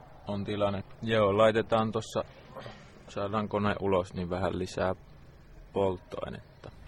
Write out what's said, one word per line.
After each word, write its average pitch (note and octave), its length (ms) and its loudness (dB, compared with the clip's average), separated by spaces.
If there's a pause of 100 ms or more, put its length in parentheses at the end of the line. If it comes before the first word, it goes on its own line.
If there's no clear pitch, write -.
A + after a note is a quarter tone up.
(280)
on G2+ 160 -4
tilanne. G2+ 400 0 (180)
Joo, A2 360 4
laitetaan A2 540 4
tossa, A2 320 -2 (840)
saadaan G2+ 400 -2
kone G#2 320 2
ulos, F#2 340 2
niin F2+ 160 -4
vähän F2+ 280 0
lisää F#2 360 -2 (760)
polttoainetta. - 1000 -4 (180)